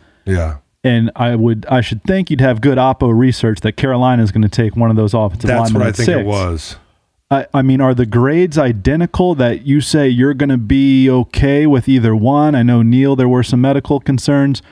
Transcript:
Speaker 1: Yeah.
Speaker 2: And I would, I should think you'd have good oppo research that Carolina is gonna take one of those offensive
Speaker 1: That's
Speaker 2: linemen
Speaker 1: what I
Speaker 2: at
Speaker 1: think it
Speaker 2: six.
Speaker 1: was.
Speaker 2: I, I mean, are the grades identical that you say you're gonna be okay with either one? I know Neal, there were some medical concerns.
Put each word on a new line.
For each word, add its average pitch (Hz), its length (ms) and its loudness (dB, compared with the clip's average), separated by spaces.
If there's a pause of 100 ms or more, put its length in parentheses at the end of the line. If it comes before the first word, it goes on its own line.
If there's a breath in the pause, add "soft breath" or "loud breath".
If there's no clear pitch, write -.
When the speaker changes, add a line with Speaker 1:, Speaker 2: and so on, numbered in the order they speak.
(260 soft breath)
Speaker 1:
Yeah. 82 320 -4 (260)
Speaker 2:
And 117 320 0
I 120 200 -4
would, 113 340 -2
I 127 120 0
should 110 220 -8
think 190 260 -2
you'd 135 120 0
have 123 200 0
good 135 160 0
oppo 127 400 0
research 117 440 0
that 110 120 -2
Carolina 127 500 0
is 101 80 0
gonna 107 180 0
take 110 260 -2
one 117 140 0
of 110 60 0
those 107 180 0
offensive 107 340 -2
Speaker 1:
That's 113 260 0
Speaker 2:
linemen 110 80 0
Speaker 1:
what 120 40 0
I 117 40 -2
Speaker 2:
at 104 60 -6
Speaker 1:
think 123 140 -2
it 175 40 4
Speaker 2:
six. 120 120 -2
Speaker 1:
was. 92 500 -6 (560)
Speaker 2:
I, 139 240 -2
I 135 80 2
mean, 131 180 2
are 131 140 2
the 123 100 0
grades 139 520 0
identical 151 800 0
that 120 300 -2
you 143 160 0
say 143 260 0
you're 127 280 2
gonna 135 240 0
be 131 500 2
okay 139 560 0
with 143 240 2
either 113 260 2
one? 147 380 2
I 127 100 2
know 120 200 2
Neal, 131 320 2
there 127 120 2
were 127 160 2
some 123 180 0
medical 139 380 0
concerns. 139 600 -2 (100)